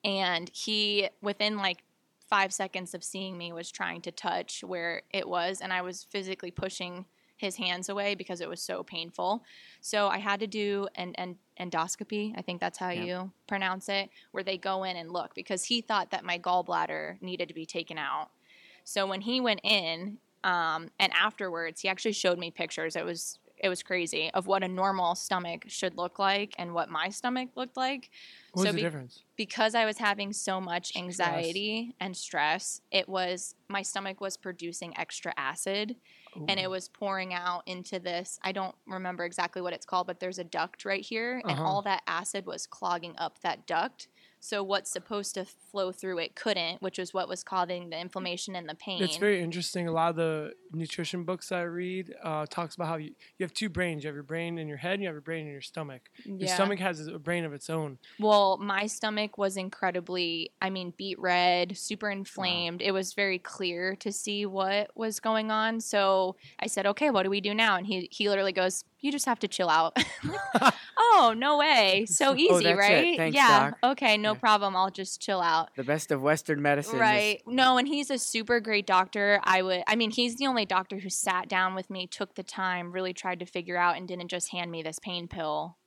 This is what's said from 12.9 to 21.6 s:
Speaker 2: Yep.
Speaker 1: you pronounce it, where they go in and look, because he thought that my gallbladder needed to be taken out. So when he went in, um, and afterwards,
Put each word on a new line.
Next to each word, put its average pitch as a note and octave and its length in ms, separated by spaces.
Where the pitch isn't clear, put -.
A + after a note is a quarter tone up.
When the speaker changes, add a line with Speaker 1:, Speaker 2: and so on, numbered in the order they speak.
Speaker 2:
Yep. F3 140
Speaker 1:
you F3+ 280
pronounce F#3+ 400
it, G3 220
where F#3+ 140
they F#3+ 120
go F#3+ 280
in F3+ 120
and E3 140
look, F3 240
because F#3 300
he A#3+ 160
thought G3+ 320
that F3+ 120
my F3 140
gallbladder F3 840
needed F3+ 280
to E3 60
be D#3+ 120
taken E3 320
out. D3 320
So G3 220
when G3 160
he B3 180
went A3 240
in, F#3+ 540
um, E3 460
and - 140
afterwards, E3+ 680